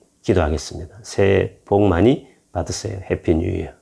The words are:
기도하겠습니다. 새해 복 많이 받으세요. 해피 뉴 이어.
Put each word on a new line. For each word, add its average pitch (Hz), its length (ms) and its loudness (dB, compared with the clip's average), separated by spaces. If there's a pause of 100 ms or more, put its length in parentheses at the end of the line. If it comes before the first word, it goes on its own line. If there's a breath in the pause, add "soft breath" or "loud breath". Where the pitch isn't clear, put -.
(220)
기도하겠습니다. 78 800 -2
새해 98 520 0 (120)
복 101 160 2
많이 101 460 2 (240 loud breath)
받으세요. 95 480 -8 (100)
해피 90 240 -2
뉴 82 160 -2
이어. 87 200 -6 (120)